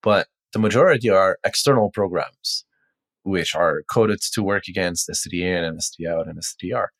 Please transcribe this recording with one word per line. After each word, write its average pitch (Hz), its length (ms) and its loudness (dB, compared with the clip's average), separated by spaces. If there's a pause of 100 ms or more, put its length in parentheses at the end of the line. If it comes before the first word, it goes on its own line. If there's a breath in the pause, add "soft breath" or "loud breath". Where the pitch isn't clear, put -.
But 104 260 2 (240)
the - 60 -6
majority 117 520 4
are 95 340 4
external 110 460 2
programs, - 760 -4 (580)
which 92 320 -2
are 78 360 2
coded 107 300 2 (120)
to 110 100 -2
work 98 260 -2
against 90 420 -4
S 85 120 -6
T - 80 -8
D 87 140 -4
in 90 200 0
and 82 140 -6
S 82 120 -6
T - 140 -14
D 82 40 -4
out 82 200 -2
and 82 100 -14
S - 200 -10
T - 100 -10
D 90 40 -6
R. 117 280 -4